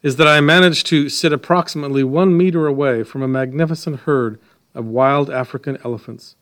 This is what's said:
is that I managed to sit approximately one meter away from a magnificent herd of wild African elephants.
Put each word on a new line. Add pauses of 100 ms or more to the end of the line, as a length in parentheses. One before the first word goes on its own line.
is
that
I
managed
to
sit
approximately
one
meter
away
from
a
magnificent
herd (360)
of
wild
African
elephants.